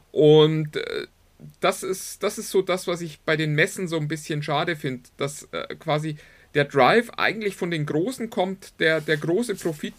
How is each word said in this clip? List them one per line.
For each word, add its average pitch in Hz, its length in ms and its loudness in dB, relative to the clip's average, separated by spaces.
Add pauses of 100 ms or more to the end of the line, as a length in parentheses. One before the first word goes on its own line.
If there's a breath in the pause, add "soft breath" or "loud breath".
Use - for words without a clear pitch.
(120)
Und, 151 640 6
äh, - 300 -6 (540)
das 190 220 0
ist, - 400 -8
das 208 140 -2
ist 214 140 -12
so 196 100 2
das, 180 260 -4
was 175 140 -4
ich 160 200 -10
bei 156 180 0
den 156 160 0
Messen 175 340 0
so 160 80 -4
ein 151 100 -2
bisschen 151 360 -6
schade 151 340 -2
find, 131 400 -8
dass, 139 360 -8
äh, - 240 -8
quasi 151 400 -4 (360 loud breath)
der 143 140 2
Drive 160 500 4
eigentlich 202 400 -2
von 180 140 -4
den 156 160 -2
Großen 196 420 -2
kommt, 190 500 -4
der, 160 220 2
der 156 160 0
große 185 380 0
Profit 170 440 -6